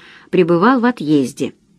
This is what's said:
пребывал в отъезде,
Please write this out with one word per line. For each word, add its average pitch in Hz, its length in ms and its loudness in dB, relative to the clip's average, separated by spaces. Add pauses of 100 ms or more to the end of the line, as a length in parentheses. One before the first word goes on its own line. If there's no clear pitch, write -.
(300)
пребывал 185 500 2
в 214 40 -4
отъезде, 147 720 -2 (240)